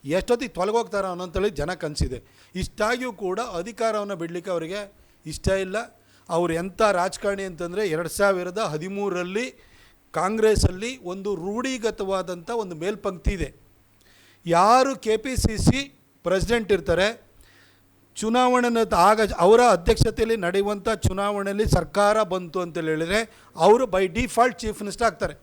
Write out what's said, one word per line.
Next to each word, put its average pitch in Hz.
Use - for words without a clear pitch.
ಎಷ್ಟೊತ್ತಿಗೆ 190
ತೊಲಗೋಗ್ತಾರೋ 196
ಅನ್ನೋಂಥೇಳಿ 180
ಜನಕ್ಕೆ 160
ಅನಿಸಿದೆ. 143
ಇಷ್ಟಾಗಿಯೂ 226
ಕೂಡ 185
ಅಧಿಕಾರವನ್ನು 208
ಬಿಡಲಿಕ್ಕೆ 170
ಅವರಿಗೆ 180
ಇಷ್ಟ 156
ಇಲ್ಲ. 190
ಅವ್ರು 170
ಎಂಥ 180
ರಾಜಕಾರಣಿ 196
ಅಂತಂದರೆ 175
ಎರಡು 160
ಸಾವಿರದ 185
ಹದಿಮೂರರಲ್ಲಿ 190
ಕಾಂಗ್ರೆಸ್ಸಲ್ಲಿ 214
ಒಂದು 190
ರೂಢಿಗತವಾದಂಥ 196
ಒಂದು 214
ಮೇಲ್ಪಂಕ್ತಿ 190
ಇದೆ. 160
ಯಾರು 220
ಕೆ 220
ಪಿ 254
ಸಿ 214
ಸಿ 277
ಪ್ರೆಸಿಡೆಂಟ್ 190
ಇರ್ತಾರೆ, 185
ಚುನಾವಣೆನ 240
ಆಗ 208
ಅವರ 208
ಅಧ್ಯಕ್ಷತೆಯಲ್ಲಿ 226
ನಡೆಯುವಂಥ 202
ಚುನಾವಣೆಯಲ್ಲಿ 202
ಸರ್ಕಾರ 202
ಬಂತು 180
ಅಂತೇಳಿ 170
ಹೇಳಿದರೆ 170
ಅವರು 208
by 190
default 233
ಚೀಫ್ 214
ಮಿನಿಸ್ಟರ್ 208
ಆಗ್ತಾರೆ. 175